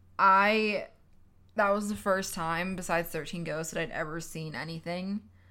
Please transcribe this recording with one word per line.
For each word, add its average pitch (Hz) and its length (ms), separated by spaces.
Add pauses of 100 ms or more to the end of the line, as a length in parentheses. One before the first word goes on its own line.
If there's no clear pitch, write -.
(180)
I, 202 680 (720)
that 202 140
was 208 180
the 208 80
first 190 380
time, 170 420
besides 170 340
Thirteen 170 340
Ghosts, 160 280
that 170 80
I'd 160 100
ever 160 300
seen 160 340
anything. 170 680 (300)